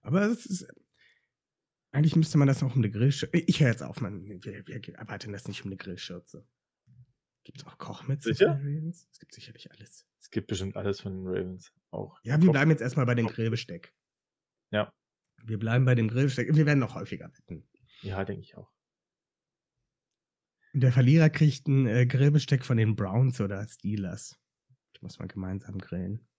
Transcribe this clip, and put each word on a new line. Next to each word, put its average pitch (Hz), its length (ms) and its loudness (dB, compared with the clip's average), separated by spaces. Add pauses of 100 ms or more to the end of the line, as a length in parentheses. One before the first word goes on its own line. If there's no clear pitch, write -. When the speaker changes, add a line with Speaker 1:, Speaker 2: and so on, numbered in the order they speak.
Speaker 1:
Aber 170 240 0
es 233 200 -2
ist, 180 200 -6 (1200)
eigentlich 147 240 2
müsste 160 240 4
man 143 80 6
das 135 160 2
auch 131 140 -2
um 127 60 4
eine 104 80 0
Grillschürze, 127 460 0
ich - 240 2
höre 135 100 8
jetzt - 120 -4
auf, - 180 -10
man, 95 240 -8 (200)
wir, 101 220 -14
wir - 280 -14
erwarten 107 380 -12
das 101 160 -12
nicht 98 160 -10
um 101 60 -8
eine 95 80 -10
Grillschürze. - 680 -14 (1000)
Gibt's - 220 -20
auch - 120 -20
Kochmütze 120 560 -4
Speaker 2:
Sicher? 165 220 4
Speaker 1:
von 139 80 -6
den 143 120 -4
Ravens? 160 340 -10
Es - 80 -20
gibt - 160 -20
sicherlich - 380 -20
alles. - 340 -20 (140)
Speaker 2:
Es - 100 -20
gibt 104 160 -6
bestimmt 98 300 -6
alles 101 240 -4
von 98 120 -10
den 92 140 -10
Ravens. 92 460 -6 (180)
Auch - 320 -12
Speaker 1:
Ja, 139 180 2
wir 185 80 8
Speaker 2:
Koch- 156 40 6
Speaker 1:
bleiben 143 180 4
jetzt - 120 4
erstmal 127 240 0
bei 120 100 2
dem 113 100 0
Speaker 2:
Koch- - 80 -6
Speaker 1:
Grillbesteck. 113 580 -6 (760)
Speaker 2:
Ja. 107 220 -2 (500)
Speaker 1:
Wir 110 160 -6
bleiben 117 280 2
bei 127 100 6
dem 113 120 2
Grillbesteck. 127 460 0
Wir 151 120 6
werden 147 120 4
noch 117 160 -2
häufiger - 420 -10
wetten. - 300 -18 (360)
Speaker 2:
Ja, 98 220 -6
denke 98 180 -8
ich - 140 -20
auch. - 140 -20 (2000)
Speaker 1:
Und 135 60 0
der 127 120 6
Verlierer 143 360 6
kriegt 151 400 2
ein, 135 180 4
äh, 120 200 4
Grillbesteck 135 580 2
von 117 140 0
den 110 180 2
Browns 113 460 0
oder 101 240 -4
Steelers. 101 720 -8 (560)
Das - 80 -20
muss - 160 -16
man 98 100 -10
gemeinsam 98 500 -8
grillen. 92 480 -8 (120)